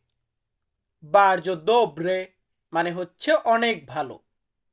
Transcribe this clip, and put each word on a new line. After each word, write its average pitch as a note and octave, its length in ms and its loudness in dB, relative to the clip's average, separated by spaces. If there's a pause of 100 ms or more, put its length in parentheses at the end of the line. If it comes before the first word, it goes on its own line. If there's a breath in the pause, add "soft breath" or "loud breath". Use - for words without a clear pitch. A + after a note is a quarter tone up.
(1040)
"বারজো F#3 540 2
দোবরে" F#3 760 -2 (400)
মানে E3+ 200 -2
হচ্ছে F3+ 400 -4
অনেক A3+ 540 0
ভালো। C3 340 -10 (520)